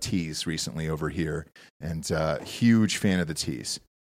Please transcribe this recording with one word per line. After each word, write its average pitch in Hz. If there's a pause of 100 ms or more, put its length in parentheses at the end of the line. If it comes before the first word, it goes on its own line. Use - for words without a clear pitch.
teas 80
recently 80
over 78
here, 78 (340)
and, 80
uh, 78
huge 113
fan 95
of 85
the 80
teas. - (240)